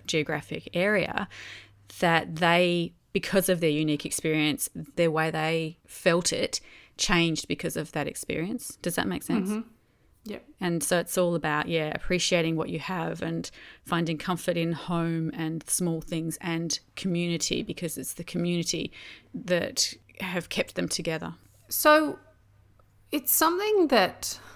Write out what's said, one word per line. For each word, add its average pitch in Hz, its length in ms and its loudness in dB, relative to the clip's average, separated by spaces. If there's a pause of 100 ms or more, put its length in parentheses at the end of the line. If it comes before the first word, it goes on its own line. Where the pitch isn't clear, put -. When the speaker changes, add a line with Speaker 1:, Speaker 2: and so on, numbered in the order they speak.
Speaker 1:
geographic 156 640 -4
area, 190 540 0 (720)
that 165 380 2
they, 175 560 4 (200)
because 190 360 2
of 175 100 4
their 165 100 4
unique 151 360 0
experience, 151 640 0 (260)
their 170 160 4
way 160 180 2
they 160 560 -2
felt - 480 2
it - 260 -2 (380)
changed 170 500 2
because 160 300 -4
of 156 140 -6
that 147 160 -2
experience. - 760 -6
Does 170 140 -2
that - 120 0
make 185 140 -4
sense? 196 280 0
Speaker 2:
Mm-hmm. 220 180 -4 (580)
Yep. - 180 -12 (160)
Speaker 1:
And 170 240 0
so 175 160 2
it's 170 180 -2
all 175 160 4
about, 151 340 0
yeah, 160 280 0
appreciating 170 600 2
what 156 140 -2
you 165 100 -4
have 165 420 -4
and 165 280 -4 (360)
finding 165 320 0
comfort 175 400 -2
in 165 160 0
home 165 600 -2
and 160 360 -4
small 165 320 0
things 160 400 -4
and 165 360 -2 (180)
community, 170 680 0
because 170 340 -8
it's - 160 -8
the 175 100 -12
community 170 680 -2 (420)
that - 600 -2 (260)
have 185 300 -6
kept - 260 -4
them 175 140 -2
together. 165 440 -4 (360)
Speaker 2:
So 302 500 6 (920)
it's - 200 -2
something 359 560 4
that - 500 2 (180)